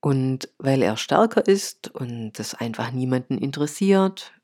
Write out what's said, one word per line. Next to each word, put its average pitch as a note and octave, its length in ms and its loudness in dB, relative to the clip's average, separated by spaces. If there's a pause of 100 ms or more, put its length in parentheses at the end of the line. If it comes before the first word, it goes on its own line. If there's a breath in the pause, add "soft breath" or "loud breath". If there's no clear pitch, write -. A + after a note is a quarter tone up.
Und C3 560 0
weil C3+ 260 2
er G#2+ 140 2
stärker A3 500 2
ist - 480 0
und A#2+ 420 -8
es - 160 -8
einfach A#2 380 -6
niemanden B2+ 460 -2
interessiert F#3+ 960 0 (100)